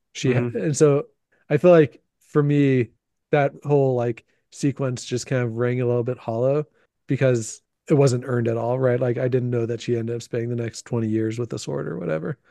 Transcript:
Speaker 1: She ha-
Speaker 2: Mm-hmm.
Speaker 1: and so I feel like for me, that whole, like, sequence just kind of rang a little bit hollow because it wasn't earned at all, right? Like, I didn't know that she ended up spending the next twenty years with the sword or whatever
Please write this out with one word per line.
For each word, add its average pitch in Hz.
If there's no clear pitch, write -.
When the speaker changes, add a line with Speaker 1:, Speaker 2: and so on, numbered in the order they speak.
Speaker 1:
She 127
ha- 120
Speaker 2:
Mm-hmm. 120
Speaker 1:
and 180
so 147
I 151
feel 180
like 160
for -
me, 139
that 143
whole, 139
like, 120
sequence 135
just 123
kind 127
of 113
rang 123
a 123
little 120
bit 123
hollow 131
because 127
it 165
wasn't 127
earned 120
at 117
all, 117
right? 123
Like, 123
I 131
didn't 123
know 117
that 117
she 120
ended 117
up 120
spending 117
the 120
next 113
twenty 113
years 110
with 120
the 123
sword 143
or -
whatever 160